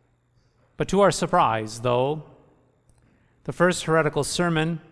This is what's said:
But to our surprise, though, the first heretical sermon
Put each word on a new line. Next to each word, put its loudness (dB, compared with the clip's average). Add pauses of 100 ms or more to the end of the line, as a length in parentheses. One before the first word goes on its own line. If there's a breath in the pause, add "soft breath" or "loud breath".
(760)
But -4
to 2
our 6
surprise, 0
though, 0 (1200)
the -8
first 0
heretical 0
sermon -2 (120)